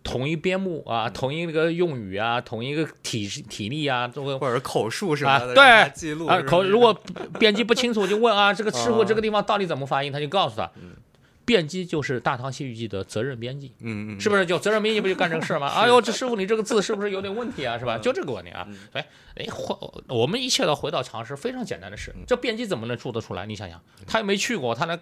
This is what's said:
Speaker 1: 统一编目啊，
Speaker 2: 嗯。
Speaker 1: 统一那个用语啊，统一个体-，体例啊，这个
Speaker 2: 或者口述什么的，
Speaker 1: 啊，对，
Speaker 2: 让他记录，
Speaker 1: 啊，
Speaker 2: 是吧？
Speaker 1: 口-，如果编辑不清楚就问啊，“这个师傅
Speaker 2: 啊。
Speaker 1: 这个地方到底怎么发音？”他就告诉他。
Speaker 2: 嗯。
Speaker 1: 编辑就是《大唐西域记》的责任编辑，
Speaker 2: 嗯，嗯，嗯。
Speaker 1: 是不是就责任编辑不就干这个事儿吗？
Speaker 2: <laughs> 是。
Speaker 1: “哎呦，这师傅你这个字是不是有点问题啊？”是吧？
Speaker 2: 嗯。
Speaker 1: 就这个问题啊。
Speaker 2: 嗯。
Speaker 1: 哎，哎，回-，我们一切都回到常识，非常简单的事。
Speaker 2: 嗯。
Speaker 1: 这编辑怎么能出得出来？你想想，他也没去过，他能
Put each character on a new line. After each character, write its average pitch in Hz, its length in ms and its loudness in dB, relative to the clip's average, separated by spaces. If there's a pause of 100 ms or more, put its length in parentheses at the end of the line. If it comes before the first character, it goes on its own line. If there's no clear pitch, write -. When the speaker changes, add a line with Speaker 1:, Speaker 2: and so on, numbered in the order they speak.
Speaker 1:
统 131 260 -2
一 165 60 0
编 185 240 -2
目 180 260 -4
啊， 113 220 -2
Speaker 2:
嗯。 104 60 -6
Speaker 1:
统 135 200 -2
一 165 140 -4
那 165 40 -6
个 160 220 2
用 170 260 0
语 95 160 -8
啊， 117 240 0
统 120 240 -8
一 143 120 -4
个 151 120 0 (140)
体-， 104 260 -4 (220)
体 107 200 -8
例 147 180 -4
啊， 123 200 0
这 131 140 -10
个 135 160 -4
Speaker 2:
或 131 160 0
者 131 60 2
口 127 280 -2
述 151 280 -2
什 139 100 -2
么 135 140 6
的， 120 60 0
Speaker 1:
啊， 123 100 -2
对， 269 100 10
Speaker 2:
让 226 200 10
他 151 40 -2
记 151 240 -6
录， 160 140 -4
Speaker 1:
啊， 175 100 6
Speaker 2:
是 165 60 0
吧？ 135 60 -4
Speaker 1:
口-， 170 140 6
如 196 160 4
果 226 140 8 (460)
编 214 140 6
辑 220 100 2
不 220 100 2
清 240 180 0
楚 214 140 2
就 190 100 0
问 226 180 4
啊 202 200 6
，“这 202 100 -4
个 214 80 0
师 240 200 0
傅 226 80 4
Speaker 2:
啊。 214 60 6
Speaker 1:
这 214 100 2
个 214 40 2
地 214 120 -2
方 208 120 2
到 208 140 0
底 196 80 0
怎 165 100 -2
么 135 120 -6
发 139 160 0
音？” 143 100 -4
他 147 60 -4
就 151 80 -4
告 180 200 2
诉 113 80 -6
他。 95 200 -4
Speaker 2:
嗯。 90 200 -18 (500)
Speaker 1:
编 185 220 4
辑 185 180 -6
就 165 160 -2
是 127 220 -2
《大 143 140 0
唐 127 120 -6
西 135 160 -8
域 123 80 -8
记》 113 160 -8
的 95 140 -6
责 - 180 -6
任 127 160 -6
编 123 220 -10
辑， 135 200 -16
Speaker 2:
嗯， 107 360 -8
嗯， - 0 -
嗯。 98 60 -10
Speaker 1:
是 214 80 2
不 208 80 4
是 190 80 4
就 170 120 0
责 202 140 0
任 214 100 2
编 220 140 2
辑 208 60 0
不 190 80 0
就 185 40 2
干 175 160 0
这 160 80 -2
个 156 80 -4
事 180 80 -2
儿 156 60 0
吗？ 139 80 -2
Speaker 2:
<laughs> 143 80 -2
是。 - 0 -
Speaker 1:
“哎 208 140 4
呦， 240 120 10
这 214 80 -2
师 240 160 -2
傅 240 120 -2
你 190 80 -2
这 220 100 2
个 220 80 -2
字 208 180 2
是 214 140 -2
不 202 80 -6
是 208 80 -2
有 190 100 -4
点 196 140 -6
问 240 160 -6
题 143 140 -6
啊？” 117 120 -2
是 117 60 -6
吧？ 117 140 0
Speaker 2:
嗯。 110 40 -6
Speaker 1:
就 247 120 0
这 370 100 -4
个 151 80 -6
问 92 140 -8
题 87 60 -16
啊。 90 180 -8
Speaker 2:
嗯。 101 80 -14 (160)
Speaker 1:
哎， 147 120 -6 (300)
哎， - 160 -10
回-， - 240 -8 (320)
我 120 180 0
们 214 160 -4
一 254 60 -6
切 247 180 0
都 160 80 2
回 139 160 -4
到 151 140 -4
常 117 220 -10
识， 135 100 -12
非 240 160 -6
常 254 100 -10
简 87 200 -8
单 98 100 -14
的 104 60 -14
事。 - 180 -12
Speaker 2:
嗯。 90 100 -14
Speaker 1:
这 - 120 0
编 226 180 -4
辑 240 100 -6
怎 185 120 -2
么 110 80 -8
能 120 120 -4
出 131 140 -8
得 113 80 -4
出 110 140 -10
来？ 92 120 -8
你 110 80 -8
想 98 160 -10
想， 82 120 -18 (260)
他 226 120 0
也 220 40 -2
没 202 140 0
去 220 180 -2
过， 123 180 -2
他 131 120 -2
能 170 160 -4